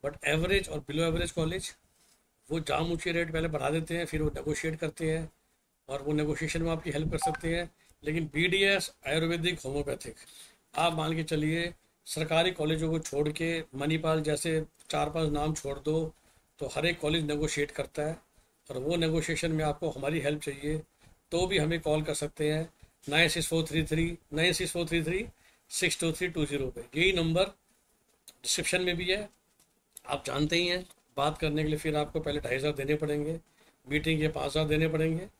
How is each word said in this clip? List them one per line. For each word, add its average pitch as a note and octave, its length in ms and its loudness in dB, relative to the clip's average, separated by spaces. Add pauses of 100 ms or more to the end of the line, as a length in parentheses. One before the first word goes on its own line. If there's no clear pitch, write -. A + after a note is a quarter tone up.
But D3 200 -6
average E3+ 440 2
और D3+ 220 -6
below E3 200 2
average E3+ 200 0
college, E3+ 440 -2 (760)
वो E3 80 0
जाम E3 320 0
ऊँचे E3+ 200 -2
rate E3 220 0
पहले D#3+ 140 0
बढ़ा C#3+ 220 0
देते D#3+ 280 -2
हैं, E3+ 80 -2
फिर D#3 160 -2
वो D3+ 80 2
negotiate D#3+ 500 -4
करते D#3+ 320 -2
हैं, D#3+ 200 -2 (580)
और C3+ 120 -4
वो D3 120 0
नेगोशिएशन D3+ 480 0
में E3 100 0
आपकी D#3+ 200 -4
help D#3 200 -2
कर E3 60 -2
सकते E3 380 -2
हैं। F3 160 -4 (320)
लेकिन D#3 300 -2
बीडीएस, F#3+ 600 2 (140)
आयुर्वेदिक, E3 520 0
homeopathic, C#3 560 -4 (600)
आप E3 180 2
मान D#3+ 220 0
के D#3+ 80 -2
चलिए, D#3+ 500 0 (320)
सरकारी D#3+ 460 2
कॉलेजों D#3+ 400 0
को D#3+ 80 0
छोड़ D3 300 0
के E3 340 -2 (120)
मणिपाल D#3+ 460 2
जैसे D#3 440 0 (240)
चार D3 200 0
पांच D#3 220 0
नाम D3 220 0
छोड़ C#3 260 -6
दो, D#3 340 0 (460)
तो C#3 80 -4
हर D3 180 -2
एक F3 140 0
कॉलेज D#3+ 240 0
negotiate D3 480 0
करता - 300 -6
है, D#3 200 -4 (500)
और B2+ 60 -6
वो D3 180 0
negotiation D#3+ 560 0
में D#3 140 2
आपको D3+ 240 0
हमारी C#3+ 300 -2
help D3 220 -2
चाहिए, D3 360 -4 (540)
तो F3+ 160 2
भी F#3+ 100 2
हमें D#3+ 220 2
call D#3 220 2
कर D3+ 120 -2
सकते D3+ 400 -2
हैं D#3+ 200 -2 (360)
नाइन D#3 200 6
सिक्स D#3+ 180 0
फ़ोर E3 180 2
थ्री D#3 180 0
थ्री, E3 340 0 (160)
नाइन D#3+ 200 4
सिक्स F3 180 -2
फ़ोर E3+ 160 -2
थ्री E3 160 0
थ्री F#3 240 -2 (420)
सिक्स - 300 0
टू E3 120 2
थ्री F3+ 160 -2
टू E3 180 0
ज़ीरो C#3 220 -2
पे। A#2+ 140 -10 (140)
यही F#3 180 4
number E3 300 4
description - 1400 -6
में F3+ 140 0
भी F3+ 100 -4
है, G3+ 240 -2 (800)
आप C#3 180 -4
जानते D3 300 0
ही F3 120 4
हैं। F3+ 180 -2 (320)
बात D3+ 200 2
करने D3+ 260 0
के D3+ 60 0
लिए D3+ 80 0
फिर D3+ 180 0
आपको D3+ 240 0
पहले D3 200 -2
ढाई B2+ 160 -2
हज़ार C#3+ 160 0
देने C#3 240 0
पड़ेंगे, D3 440 -2 (500)
meeting D#3 320 2
के D#3 60 4
पाँच C#3 240 -2
हज़ार D#3 160 2
देने D#3 200 4
पड़ेंगे D#3+ 420 0 (100)